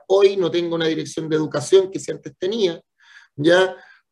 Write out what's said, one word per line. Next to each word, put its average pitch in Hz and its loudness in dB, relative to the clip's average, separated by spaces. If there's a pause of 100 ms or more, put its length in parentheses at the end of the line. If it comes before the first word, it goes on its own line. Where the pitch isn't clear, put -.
hoy 196 4
no 170 0
tenga 170 -2
una 165 -2
dirección 160 -4
de 156 0
educación 156 2
que 180 -10
sí 156 -8
antes 151 -12
tenía, 185 -4 (560)
¿ya? 180 2 (360)